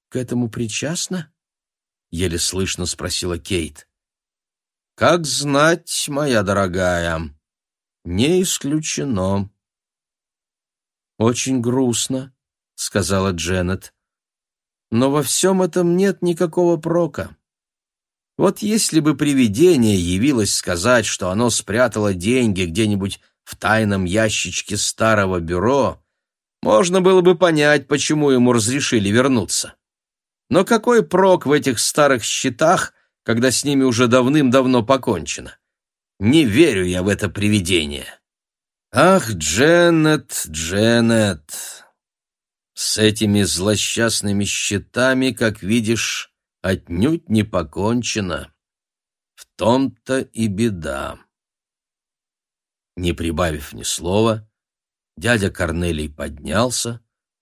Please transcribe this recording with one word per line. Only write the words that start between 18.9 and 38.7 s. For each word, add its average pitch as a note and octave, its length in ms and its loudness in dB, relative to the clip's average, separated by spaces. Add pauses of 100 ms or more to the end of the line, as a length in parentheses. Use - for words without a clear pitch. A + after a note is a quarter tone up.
бы D3 180 2
привидение C3 800 4
явилось G2 540 0
сказать, G#2 520 0
что - 260 -6
оно A#2 180 0
спрятало G#2+ 640 0
деньги G2+ 500 0
где-нибудь G2 560 -2 (240)
в - 120 -18
тайном G2+ 500 0
ящичке G#2 720 -2
старого G#2 640 0
бюро, F2+ 640 -2 (580)
можно F#3+ 400 4
было F#3 200 6
бы F3 140 6
понять, D3+ 520 2
почему D3+ 420 0
ему B2 240 4
разрешили A#2 560 0
вернуться. B2 640 0 (760)
Но F#3 140 4
какой A3+ 420 2
прок F3+ 400 2
в C3 60 2
этих C#3+ 280 0
старых C#3 440 2
счетах, - 720 0 (300)
когда A#2 280 2
с - 120 -2
ними C#3 200 2
уже B2 240 2
давным-давно B2+ 760 2
покончено? G#2+ 760 -4 (600)
Не C3+ 260 4
верю A2 400 2
я F2+ 180 -2
в F#2+ 40 0
это G2 220 -2
привидение». E2 800 -2 (840)